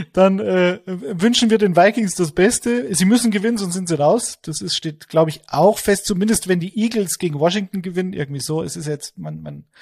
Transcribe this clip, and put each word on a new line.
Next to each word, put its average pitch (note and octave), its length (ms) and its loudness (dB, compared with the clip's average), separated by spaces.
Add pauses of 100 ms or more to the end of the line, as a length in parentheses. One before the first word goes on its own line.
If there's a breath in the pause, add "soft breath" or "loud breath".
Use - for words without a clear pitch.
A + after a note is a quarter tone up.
(140)
Dann, F#3+ 260 4
äh, F#3 460 0
wünschen A3 640 0
wir A3 80 6
den G3 180 2
Vikings G3+ 400 4
das E3 180 0
Beste. A#3+ 600 0
Sie F#3 120 2
müssen A#3 260 4
gewinnen, G#3+ 260 0
sonst F#3 160 -4
sind F#3 140 -6
sie E3 100 0
raus. E3 440 2
Das D#3 200 -8
ist, F3+ 140 -4
steht, - 320 -8
glaub D#3+ 220 2
ich, - 180 -10
auch F#3 300 2
fest. - 280 0
Zumindest G3+ 420 0
wenn F3+ 120 2
die F#3 180 -8
Eagles A3 420 -2
gegen D3+ 200 -2
Washington F#3+ 420 0
gewinnen, F#3 320 -6
irgendwie C#3+ 280 -8
so. D#3 220 -4
Es C3+ 120 -8
ist D#3 120 -8
jetzt, D3 300 -8
man, D#3 240 -10
man D3 240 -14 (160 loud breath)